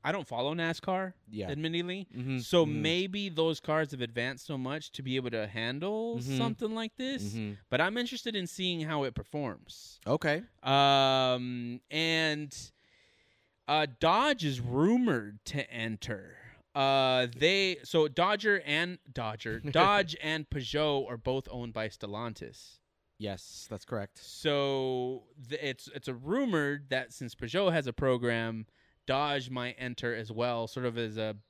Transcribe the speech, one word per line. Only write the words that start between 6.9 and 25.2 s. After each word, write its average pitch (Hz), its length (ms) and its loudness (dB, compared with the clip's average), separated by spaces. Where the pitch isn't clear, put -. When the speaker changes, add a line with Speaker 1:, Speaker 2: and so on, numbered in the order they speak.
Speaker 1:
this. 262 280 -4
Speaker 2:
Mm-hmm. 104 280 -4
Speaker 1:
But 127 140 2
I'm 202 160 2
interested 240 360 -4
in 185 120 -2
seeing 180 340 -2
how 151 240 0
it 123 100 -4
performs. - 920 -8
Speaker 2:
Okay. 151 360 2
Speaker 1:
Um, 131 1160 4
and, 156 680 0
uh, 151 180 2
Dodge 220 440 4
is 135 160 0
rumored 131 840 2
to 143 240 -6
enter. 110 640 -6
Uh, 135 520 4
they, 180 460 4
so 156 260 4
Dodger 202 560 2
and, 165 340 -2
Dodger, 113 480 -6
Speaker 2:
<laughs> 147 100 -6
Speaker 1:
Dodge 180 520 6
and 156 260 -4
Peugeot 139 640 0
are 123 60 -6
both 127 340 -2
owned 120 220 -8
by 110 160 -4
Stellantis. 107 880 -10
Speaker 2:
Yes, - 500 -8
that's - 160 -10
correct. 101 380 -8
Speaker 1:
So 131 1000 -2